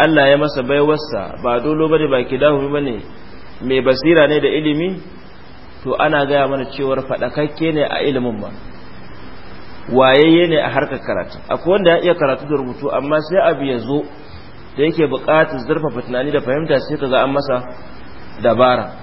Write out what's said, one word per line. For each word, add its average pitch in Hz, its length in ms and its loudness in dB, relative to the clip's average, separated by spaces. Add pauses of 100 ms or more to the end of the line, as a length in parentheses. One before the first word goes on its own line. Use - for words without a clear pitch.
Allah 151 240 6
ya 143 80 6
masa 143 240 -2
baiwarsa, 135 800 0
ba 120 180 0
dolo 156 280 0
bane, 156 200 2
ba 127 140 2
kidahu 139 480 2
bane, 139 320 -4 (640)
mai 131 160 2
basira 143 460 6
ne 151 120 4
da 139 80 2
ilimi, 156 540 -2 (800)
to 131 160 -2
ana 147 280 2
gaya 139 200 2
mana 131 240 -2
cewar 135 280 -2 (120)
faɗakakke 151 640 -2
ne 147 80 2
a 80 240 -2
ilimin 123 320 -2
ma. 101 120 -10 (1400)
Wayayye 143 580 6
ne 160 140 2
a - 80 0
harkar 135 320 -2
karatu. 95 360 -6 (100)
Akwai - 260 0
wanda 196 160 4
ya 170 120 6
iya 170 120 4
karatu 165 320 -2
da 151 100 -2
rubutu, 127 380 -6
amma 143 260 0
sai 160 300 2
abu 143 140 -4
ya 131 140 -2
zo 131 260 -2 (720)
da 135 80 4
yake 165 220 2
buƙatar 139 600 2
zurfafa 147 400 -2
tunani 127 240 -2
da 143 100 2
fahimta, 143 400 0
sai 147 160 -6
ka 143 120 -4
ga 123 160 4
an 135 100 0
masa 139 280 -2 (800)
dabara. 117 440 4 (160)